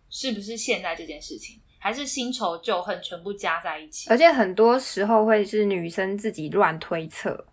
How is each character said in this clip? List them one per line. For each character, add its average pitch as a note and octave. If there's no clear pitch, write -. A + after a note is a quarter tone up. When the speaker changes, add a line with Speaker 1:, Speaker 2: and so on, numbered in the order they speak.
Speaker 1:
是 -
不 G3+
是 G#3+
现 A3
在 E3+
这 -
件 D#3
事 -
情， -
还 G#3
是 C#4
新 B3+
仇 F#3
旧 F3+
恨 F3+
全 F3
部 G3
加 F3
在 D#3+
一 D#3
起。 -
Speaker 2:
而 A3+
且 D#4+
很 G3+
多 A3+
时 G3+
候 G#3+
会 G#3+
是 G#3+
女 F3
生 F#3+
自 G#3
己 D#3
乱 E3
推 E3
测。 -